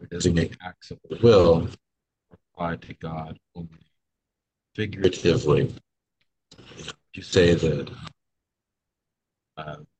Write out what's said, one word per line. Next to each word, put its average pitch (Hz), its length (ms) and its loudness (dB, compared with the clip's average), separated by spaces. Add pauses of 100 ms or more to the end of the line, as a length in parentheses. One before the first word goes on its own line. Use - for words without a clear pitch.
(100)
designated 85 520 -2
acts - 280 -18
of 87 80 -16 (120)
the - 120 -10
will 85 460 6 (840)
applied 85 280 -8
to - 120 -20
God 80 440 -12 (160)
only 85 140 -14 (1040)
figuratively." 82 1000 0 (1400)
You 95 100 -14
say 85 320 4
that, 73 360 -2 (1700)
uh, 76 180 -14 (240)